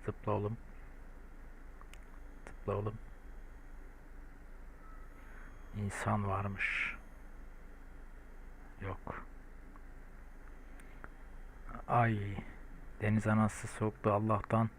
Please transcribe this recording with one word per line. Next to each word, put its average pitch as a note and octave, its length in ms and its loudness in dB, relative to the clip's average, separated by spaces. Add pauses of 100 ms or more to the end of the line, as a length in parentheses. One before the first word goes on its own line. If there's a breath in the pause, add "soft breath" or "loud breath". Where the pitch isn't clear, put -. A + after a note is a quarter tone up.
Zıpla - 260 0
oğlum. G#2 240 2 (1900)
Zıpla - 300 0
oğlum. G#2+ 180 0 (2750 loud breath)
İnsan G#2 520 4
varmış. G2 680 2 (1800)
Yok. - 440 -4 (2750 loud breath)
Ay. A#2 300 8 (840 loud breath)
Deniz G#2+ 260 6
anası G#2+ 420 8
soktu G#2+ 440 6
Allah'tan. A2 680 8